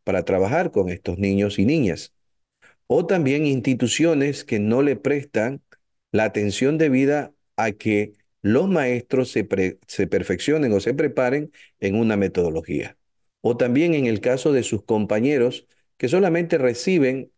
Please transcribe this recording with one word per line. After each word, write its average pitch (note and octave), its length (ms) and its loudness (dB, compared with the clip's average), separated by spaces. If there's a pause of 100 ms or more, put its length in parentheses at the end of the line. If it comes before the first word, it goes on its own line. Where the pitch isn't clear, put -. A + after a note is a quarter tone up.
para F#2+ 200 -2
trabajar A2+ 480 0
con F#2+ 160 0
estos F2 300 -6
niños G2+ 400 0
y G2+ 80 2
niñas, B2+ 480 0 (720)
o F3 200 2
también D3+ 400 0
instituciones C3+ 960 0
que A2+ 140 -2
no A2 220 2
le C#3+ 160 2
prestan C3+ 640 -4 (500)
la G#2+ 120 2
atención A2 540 0
debida C#3 540 2 (240)
a A2 160 0
que G#2 400 -2 (300)
los C3 260 2
maestros B2+ 600 0
se G#2+ 140 -2
pre-, F#2+ 420 -2
se G2 200 -2
perfeccionen A2 640 0
o G2 80 4
se B2 140 -2
preparen C#3+ 580 -2 (280)
en G2 160 -2
una A2 220 2
metodología. D#2+ 800 -2 (420)
O A#2+ 160 -2
también C3+ 380 2
en C#3 120 0
el G#2+ 140 0
caso C3 320 0
de B2+ 100 2
sus G#2+ 220 -4
compañeros A#2 840 0 (300)
que B2+ 120 -4
solamente E3+ 500 2
reciben C3 800 0